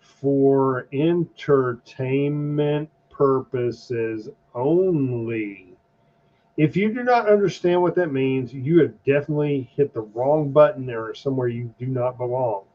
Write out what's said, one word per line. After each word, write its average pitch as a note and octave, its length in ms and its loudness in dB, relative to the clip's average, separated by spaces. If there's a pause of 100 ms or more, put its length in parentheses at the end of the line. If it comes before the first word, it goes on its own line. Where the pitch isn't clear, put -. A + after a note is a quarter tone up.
For C3+ 920 0
entertainment D3 2000 -2 (200)
purposes A#2+ 1160 -2 (260)
only. A#2+ 1200 -2 (800)
If D3+ 200 2
you G#3 180 2
do B3 80 -6
not A#3+ 260 2
understand F#3 540 2
what F3 140 0
that F3 160 0
means, C3 420 -2
you C#3+ 260 2
have B2+ 240 0
definitely C#3+ 720 0
hit C#3 160 2
the - 80 -10
wrong C3+ 520 -2
button C3+ 340 4
there A#2 220 -6
or C#3+ 60 -10
somewhere C3 340 -4
you A#2 300 -6
do B2 80 -10
not B2+ 300 -4
belong. B2 480 -4 (100)